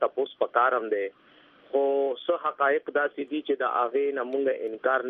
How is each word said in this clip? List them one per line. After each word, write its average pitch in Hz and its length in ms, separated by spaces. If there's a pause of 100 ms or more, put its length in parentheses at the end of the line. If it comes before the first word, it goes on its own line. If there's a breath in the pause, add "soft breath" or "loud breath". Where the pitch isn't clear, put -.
تپوس - 400
په - 160
کار 127 200
هم 110 160
دی. 98 120 (640 soft breath)
خو 139 100 (440)
څه 175 80 (120)
حقایق 143 440 (100)
داسې 143 220 (100)
دي 151 160
چې 143 60 (100)
د - 20 (140)
هغې 123 260 (120)
نه 123 140
موږ 139 140 (220)
انکار 127 420